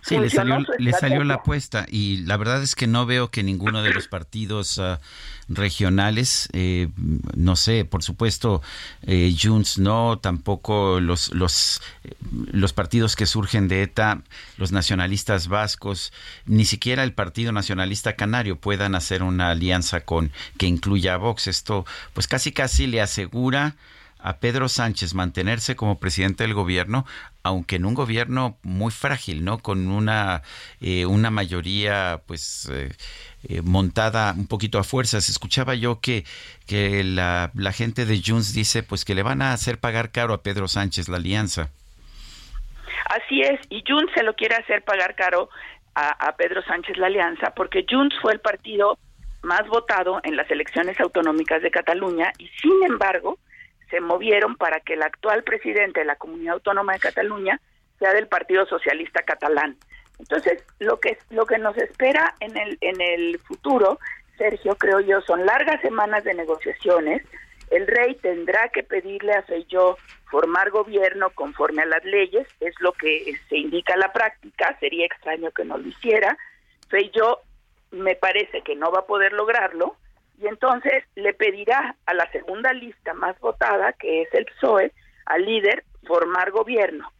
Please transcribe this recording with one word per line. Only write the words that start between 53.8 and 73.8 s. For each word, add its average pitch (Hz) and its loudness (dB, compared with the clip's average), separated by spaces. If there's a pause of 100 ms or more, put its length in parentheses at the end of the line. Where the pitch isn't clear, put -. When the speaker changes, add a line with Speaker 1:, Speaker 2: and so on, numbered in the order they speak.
Speaker 2:
se 175 -2
movieron 180 2
para 160 0
que - -6
el 156 -2
actual 214 -2
presidente 208 0
de 151 0
la 143 -2
Comunidad 165 -6
Autónoma 196 0
de 190 -6
Cataluña 202 -2 (380)
sea 190 4
del 214 2
Partido 185 2
Socialista 160 -2
Catalán. 147 0 (420)
Entonces, - 0 (160)
lo - 0
que, 220 -2 (120)
lo 220 2
que 220 0
nos 214 -2
espera 285 2
en 220 -10
el, 208 -6
en 185 -2
el 170 0
futuro, 262 2 (380)
Sergio, 208 0
creo 196 4
yo, 196 4
son 175 0
largas 302 2
semanas 208 0
de 196 -2
negociaciones. 160 0 (480)
El 185 2
rey 240 2
tendrá 185 0
que - -4
pedirle 196 -2
a 196 2
Feijóo 180 2 (320)
formar 170 2
gobierno 196 2
conforme 147 -2
a 160 2
las 160 0
leyes, 196 0 (120)
es 170 -4
lo 180 2
que 156 -2 (100)
se 151 -2
indica 165 -2